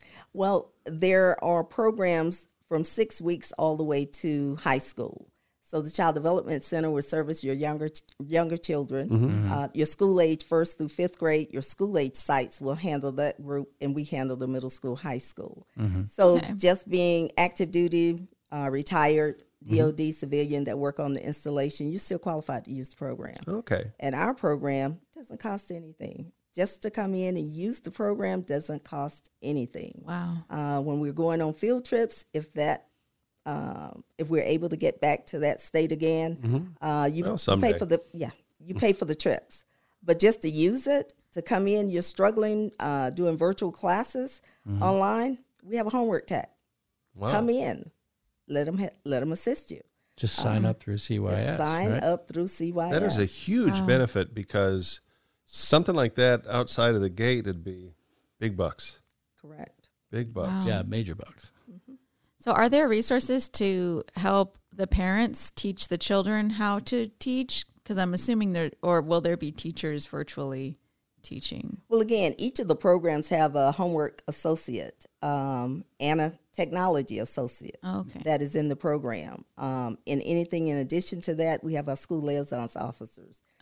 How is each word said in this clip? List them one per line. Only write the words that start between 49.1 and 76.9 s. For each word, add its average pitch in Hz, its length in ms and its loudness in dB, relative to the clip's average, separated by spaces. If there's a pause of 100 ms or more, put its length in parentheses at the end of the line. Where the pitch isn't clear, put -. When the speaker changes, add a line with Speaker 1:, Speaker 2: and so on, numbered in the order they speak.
Speaker 1:
'em 156 100 -2
assist - 380 -4
you. - 100 -14 (360)
Speaker 3:
Just - 200 -2
sign 110 220 2
Speaker 1:
Um, 110 80 2
Speaker 3:
up 117 140 0
through 104 180 -4
C 107 200 -4
Y 98 140 0
S, 101 140 0
Speaker 1:
just 143 120 -2
sign 160 340 0
Speaker 3:
right? - 100 0
Speaker 1:
up 170 260 0
through 170 200 -4
C 165 240 -4
Y 170 160 -2
S. - 40 -2
Speaker 2:
That 165 100 2
is 170 140 0
a 101 80 2
huge 190 560 2
Speaker 4:
Wow. 190 60 0
Speaker 2:
benefit 120 480 2
because 95 640 0 (460)
something 170 480 2
like 127 220 2
that 123 300 4
outside 117 480 2
of 104 60 2
the 98 100 2
gate, 117 360 0
it'd 87 180 -6
be 90 300 -12 (440)
big 110 180 -4
bucks. - 440 -4 (400)
Speaker 1:
Correct. - 480 -18 (220)
Speaker 2:
Big 113 240 -6
bucks. 95 140 -2
Speaker 4:
Wow. - 180 -2
Speaker 3:
Yeah, 101 160 0
major 101 320 -4
bucks. - 360 -18 (200)
Speaker 1:
Mm-hmm. 196 240 -20 (460)
Speaker 4:
So 233 120 0
are 233 160 6
there 285 200 6
resources 247 600 2
to 180 540 0 (120)
help 190 420 2 (160)
the 190 120 -2
parents 190 640 2
teach - 380 -4
the 175 100 0
children 208 520 2
how 208 300 0
to 233 280 -2 (100)
teach? 254 480 -2 (180)
'Cause 202 140 -4
I'm 180 160 2
assuming 208 380 2
there, 165 180 0 (120)
or 170 180 4
will 165 220 4
there 170 140 2
be 147 140 -6
teachers 156 560 -6
virtually 139 720 -6 (440)
teaching? - 680 -8
Speaker 1:
Well, 226 120 4
again, 214 380 2
each 247 200 -4
of 214 100 -4
the 151 80 4
programs 170 520 2
have 156 280 2
a 139 160 4
homework 165 560 -2
associate, 139 800 -4 (160)
um, 139 640 -2 (140)
and 151 220 0
a 160 120 0 (200)
technology 165 640 0